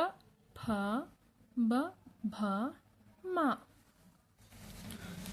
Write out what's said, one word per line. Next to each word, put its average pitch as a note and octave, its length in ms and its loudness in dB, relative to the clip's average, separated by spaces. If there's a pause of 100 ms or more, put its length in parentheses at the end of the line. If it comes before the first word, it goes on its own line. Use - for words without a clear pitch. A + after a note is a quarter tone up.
(560)
ಫ, - 160 -4 (880)
ಬ, A3+ 140 6 (520)
ಭ, G#3 100 -2 (880)
ಮ. F#4 140 0 (1900)